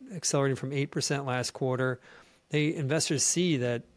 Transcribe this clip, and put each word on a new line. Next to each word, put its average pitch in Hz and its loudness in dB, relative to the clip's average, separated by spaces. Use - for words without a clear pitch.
accelerating 139 2
from 135 -6
eight 143 -2
percent 139 -2
last 123 -2
quarter. 127 0
They, 151 2
investors 151 0
see 170 2
that 120 0